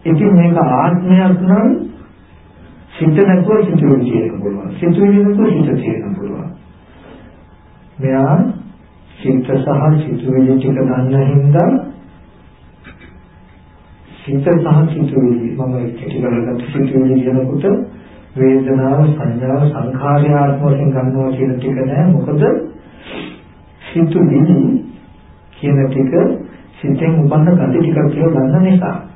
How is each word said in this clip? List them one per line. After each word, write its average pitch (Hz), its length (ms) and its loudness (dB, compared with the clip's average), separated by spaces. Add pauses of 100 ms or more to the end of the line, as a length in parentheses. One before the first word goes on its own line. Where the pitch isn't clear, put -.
ඉතින් 165 340 2
මේක 170 220 4
ආත්මයක් 180 840 2
නම් 208 280 2 (1200)
සිත 156 280 0
නැතුව 202 440 2
සිතුවිලි 139 420 2
තියෙන්න 113 320 -4
පුළුවන්. - 360 -8
සිතුවිලි 202 520 2
නැතුව 208 240 2
සිත 147 280 0
තියෙන්න 101 380 -6
පුළුවන්. - 360 -10 (1400)
මෙයා 135 420 0 (760)
සිත - 380 -4
සහ 131 200 -2 (280)
සිතුවිලි 131 540 0
ටික 131 240 0
දන්න 127 460 -2
හින්දා 143 480 2 (2500)
සිත 139 320 -4
සහ 156 320 2 (100)
සිතුවිලි 120 600 0
මම 127 240 -6 (180)
කෙටි - 260 -12
කරගත්ත 120 480 -4
සිතුවිලි 131 500 0
කියනකොට 127 480 -2 (680)
වේදනාව, 131 760 2
සංඥාව, 127 580 -2
සංඛාරය 143 680 0
ආත්ම 143 320 0
වශයෙන් 139 280 0
ගන්නවා 131 400 -2
කියන 127 220 -2
ටික 123 260 -4
නෑ. 135 280 0
මොකද 147 380 2 (1400)
සිතුවිලි 165 800 2 (880)
කියන 139 300 -2
ටික 131 320 -2 (640)
සිතෙන් 143 420 -2
උපන්න 156 360 2
ගති 139 260 2
ටිකක් 147 300 0
කියලා 160 240 0 (100)
දන්න 175 220 2
නිසා. 190 320 0 (200)